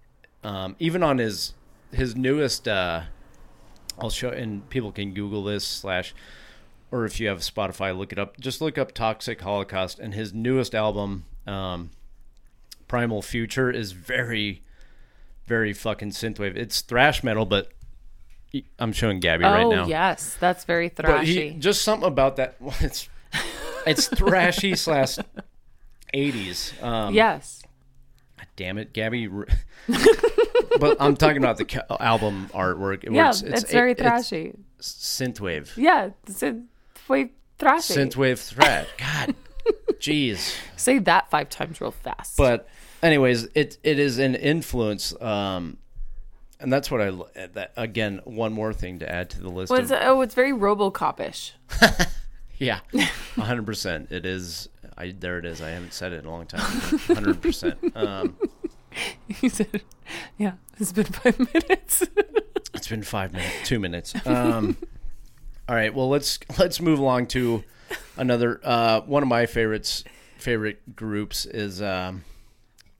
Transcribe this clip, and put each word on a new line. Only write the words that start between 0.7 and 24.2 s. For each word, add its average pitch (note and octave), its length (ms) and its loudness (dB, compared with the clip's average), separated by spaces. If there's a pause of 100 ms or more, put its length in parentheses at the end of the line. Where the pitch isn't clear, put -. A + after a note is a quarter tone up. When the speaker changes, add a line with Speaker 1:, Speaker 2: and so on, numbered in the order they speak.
Speaker 1:
even E3 240 0
on C#3+ 160 4
his, A2 360 -2 (380)
his B2+ 220 -2
newest, C3 540 0
uh, F2+ 340 0 (960)
I'll G#2+ 120 -4
show, B2+ 200 -4
and G#2+ 400 -8
people A#2 220 -4
can G2+ 200 -6
Google G#2 300 -4
this G2+ 240 -2
slash, F#2 480 -4 (800)
or A#2+ 120 0
if - 160 -4
you A2+ 80 0
have G2 120 0
Spotify, F#2+ 560 -4
look G2 160 -8
it F#2+ 60 -6
up. G2 220 -6
Just B2+ 200 -6
look D#3 180 -2
up C3 140 -2
Toxic A2 480 -4
Holocaust, F#2+ 580 -4
and G#2+ 160 -10
his G#2 180 -8
newest A#2+ 420 0
album, G2+ 500 -2 (220)
um, F#2 440 -6 (1000)
Primal A#2 340 -2
Future, B2 480 0
is A2+ 220 -4
very, G#2+ 680 -4 (840)
very A2+ 260 2
fucking G#2 380 -6
synthwave. G2+ 460 -6
It's A2+ 240 -4
thrash C3 440 4
metal, A2 220 2
but G2 240 0 (840)
y-, C3+ 80 -6 (160)
I'm A2+ 140 0
showing G2+ 280 2
Gabby E2+ 240 6
right - 200 8
Speaker 2:
Oh, A#3 60 6
Speaker 1:
now. F2+ 160 4
Speaker 2:
yes, E3 540 0
that's F3+ 240 2
very E3+ 240 0
Speaker 1:
But D#3 380 4
he, E3 100 2
Speaker 2:
thrashy. D#3 220 -4
Speaker 1:
just F#3+ 240 2
something G#3+ 260 2
about C3+ 280 4
that. C3 200 -2
<laughs> - 40 -20
Well, C3 200 -8
it's, - 280 -2 (800)
it's D3+ 220 2
thrashy F#3 720 4